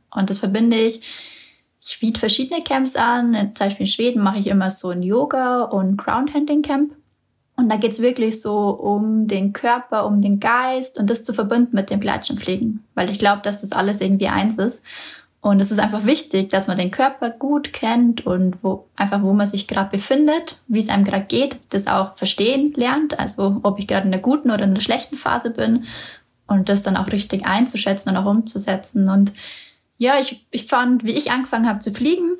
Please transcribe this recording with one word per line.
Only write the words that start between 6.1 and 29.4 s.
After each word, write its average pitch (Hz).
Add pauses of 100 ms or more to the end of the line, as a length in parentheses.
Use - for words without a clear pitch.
Und 233
da 214
geht's 220
wirklich 233
so 208
um 214
den 202
Körper, 220
um 208
den 202
Geist 262
und 202
das 226
zu 233
verbinden 233
mit 196
dem 202
Gleitschirmfliegen. - (100)
Weil 185
ich 202
glaub, 202
dass 202
das 196
alles 202
irgendwie 190
eins 214
ist. 208 (560)
Und 202
es 202
ist 208
einfach 208
wichtig, 196
dass 190
man 185
den 185
Körper 254
gut 285
kennt 233
und 185
wo, 196
einfach, 202
wo 190
man 202
sich 202
grad 196
befindet, 302 (100)
wie 220
es 208
einem 202
grad 196
geht, 262 (140)
das 196
auch 190
verstehen 269
lernt. 277
Also, 202
ob 196
ich 202
grad 196
in 190
der 190
guten 254
oder 208
in 190
der 220
schlechten -
Phase 240
bin 226 (640)
und 196
das 202
dann 190
auch 196
richtig 202
einzuschätzen 196
und 185
auch 196
umzusetzen. 202
Und 202 (640)